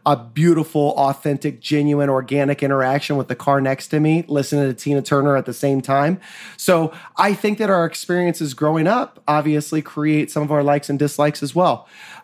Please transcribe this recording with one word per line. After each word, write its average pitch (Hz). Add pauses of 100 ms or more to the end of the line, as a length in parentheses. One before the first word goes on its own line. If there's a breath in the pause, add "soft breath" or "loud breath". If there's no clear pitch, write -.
a 147
beautiful, 151
authentic, 139
genuine, 147
organic 139
interaction 139
with 131
the 127
car 139
next 135
to 151
me, 160
listening 143
to 131
Tina 143
Turner 143
at 127
the 123
same 135
time. 143 (380 loud breath)
So 165 (240 loud breath)
I 202
think 208
that 214
our 180
experiences 165
growing 156
up -
obviously 151
create 151
some 151
of 147
our 147
likes 143
and 147
dislikes 147
as 131
well. 160 (380 loud breath)